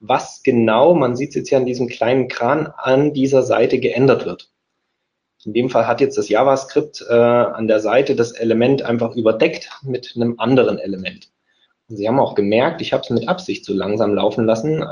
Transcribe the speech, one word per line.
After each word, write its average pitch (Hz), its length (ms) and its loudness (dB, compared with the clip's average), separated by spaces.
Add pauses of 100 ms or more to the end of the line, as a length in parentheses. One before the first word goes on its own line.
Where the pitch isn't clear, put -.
was 131 420 -4
genau, 120 520 4
man 127 200 0
sieht's 139 200 -8
jetzt - 120 -6
hier 139 120 2
an 127 60 0
diesem 123 220 -4
kleinen 123 400 0
Kran, 143 480 -2
an 139 380 0
dieser 135 280 2
Seite 117 380 0
geändert 120 460 2
wird. - 240 -12 (960)
In 107 80 -12
dem 123 160 0
Fall 117 180 2
hat 120 140 0
jetzt - 160 0
das 104 100 -4
JavaScript, 135 800 0
äh, 117 60 0
an 117 540 2
der 110 120 4
Seite 117 380 0
das 117 160 -2
Element 117 480 0
einfach 117 340 -4
überdeckt 113 540 0 (140)
mit 123 320 -8
einem 117 240 -2
anderen 113 400 2
Element. 92 500 -10 (580)
Und 113 80 -14
Sie 101 100 -6
haben 123 140 0
auch 110 160 0
gemerkt, 113 460 0
ich 110 100 -6
habe 131 120 -2
es - 80 -8
mit 117 180 -2
Absicht - 340 -6
so 101 100 -6
langsam 104 400 -2
laufen 107 320 0
lassen, 147 460 -2